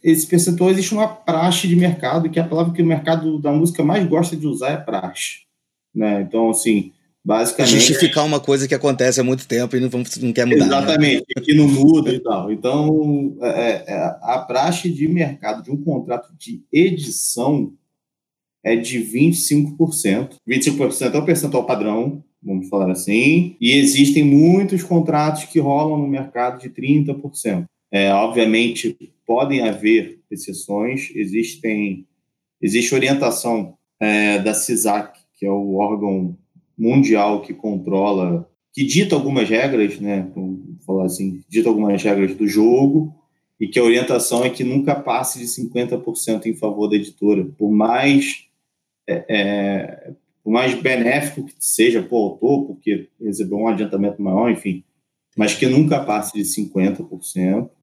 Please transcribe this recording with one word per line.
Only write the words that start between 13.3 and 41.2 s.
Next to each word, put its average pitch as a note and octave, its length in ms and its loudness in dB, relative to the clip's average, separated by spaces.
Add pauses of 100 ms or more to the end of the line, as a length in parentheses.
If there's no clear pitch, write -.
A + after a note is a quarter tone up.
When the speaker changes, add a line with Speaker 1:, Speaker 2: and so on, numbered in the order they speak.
Speaker 1:
é, A#2 460 -2
é, G2 340 -4
a - 260 -2
praxe D#3+ 420 0
de D3 180 -2
mercado D#3+ 560 -2
de B2 60 -18
um C#3+ 140 -4
contrato B2+ 540 -6
de A2+ 240 -14 (100)
edição C#3+ 1040 0 (880)
é A#2 140 2
de A#2+ 220 -4
vinte B2 340 2
e - 80 -4
cinco D3 340 0
por D#3+ 180 0
cento. C3+ 440 -2 (100)
Vinte C3+ 140 0
e - 40 -2
cinco C#3+ 120 0
por C#3 160 0
cento C3 220 -4
é D3 40 2
o D3 60 -4
percentual D#3+ 400 0
padrão, A#2 580 -4 (180)
vamos F#2 280 -6
falar F#2+ 200 0
assim, C3 720 2
e A#2+ 140 4
existem C#3 500 4
muitos F3 580 6
contratos D#3 640 0
que - 160 -2
rolam D3 380 0
no C#3+ 100 -2
mercado B2+ 540 -4
de B2+ 80 -16
trinta C#3+ 440 0
por C#3 220 -12
cento. F#2 300 -4 (260)
É, G2 220 2
obviamente, A2+ 840 0 (300)
podem C3 360 0
haver G#2+ 580 0 (100)
exceções, G#2 840 -8
existem, G#2 920 -4 (560)
existe A#2 320 0
orientação, A#2+ 800 -2 (260)
é, G#2 400 0
da G#2 140 -2
cisac, G#2+ 680 -2 (180)
que G2+ 80 -8
é G2 60 0
o G2 240 -2
órgão G2 640 -2 (400)
mundial A2 640 2
que - 120 -14
controla, F#2+ 920 -2 (260)
que C3+ 120 0
dita E3+ 300 2
algumas C3+ 340 0
regras, A2+ 500 0
né, G2 360 -4
vamos F#2 240 -8 (260)
falar F#2+ 200 -2
assim, F#2 440 -6